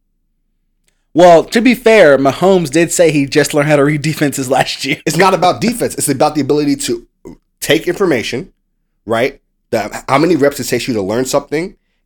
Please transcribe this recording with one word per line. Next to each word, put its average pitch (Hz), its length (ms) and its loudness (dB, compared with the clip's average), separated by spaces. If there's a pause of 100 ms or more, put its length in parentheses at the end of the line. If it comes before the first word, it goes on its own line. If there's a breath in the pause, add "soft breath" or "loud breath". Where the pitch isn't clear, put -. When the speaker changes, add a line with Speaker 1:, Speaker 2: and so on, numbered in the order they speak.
(1120)
Speaker 1:
Well, 165 300 6
to - 160 -2
be 233 160 2
fair, 185 420 6
Mahomes 160 520 2
did 160 240 0
say 165 180 2
he 143 140 0
just 143 280 0
learned 147 140 0
how 151 80 2
to 143 80 2
read 147 180 0
defenses 139 480 -4
last 135 360 -2
year. 147 200 -4
Speaker 2:
It's 156 120 -2
not 190 160 2
about 170 260 0
defense. 185 360 -4
It's - 120 -6
about 143 260 0
the 151 80 -4
ability 143 360 -2
to - 280 -8 (540)
take 156 300 -2
information, 131 640 -4 (520)
right? 113 360 -2 (300)
The, 104 360 -6
how 131 100 0
many 165 200 2
reps 139 240 0
it - 20 -8
takes 120 240 -4
you 127 60 -4
to 104 80 -4
learn 110 240 -2
something, 147 500 -6 (300)